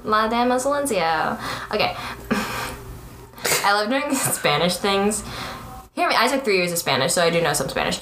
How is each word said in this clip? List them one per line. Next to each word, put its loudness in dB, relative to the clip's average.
<laughs> -20
La 2
Dama 2
Silencio. 0
Okay. 0
<laughs> 2
I 4
love 2
doing 0
<laughs> -
Spanish 2
things. 2
Hear 0
me, 2
I 4
took 0
three 2
years 2
of -2
Spanish, 0
so 4
I 6
do 2
know 2
some 0
Spanish. -2